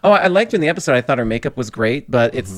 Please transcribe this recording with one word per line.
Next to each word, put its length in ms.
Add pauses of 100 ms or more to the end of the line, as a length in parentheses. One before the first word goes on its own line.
Oh, 80
I 160
liked 240
her 40
in 40
the 80
episode. 260
I 60
thought 180
her 60
makeup 320
was 120
great, 400
but 240
it's, 260